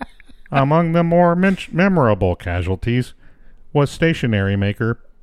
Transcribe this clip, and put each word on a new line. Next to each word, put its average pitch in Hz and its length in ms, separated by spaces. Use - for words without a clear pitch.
Among 156 400
the 170 120
more 170 320
men-, 185 220
memorable 120 640
casualties 92 800
was 143 160
stationery 110 680
maker 101 440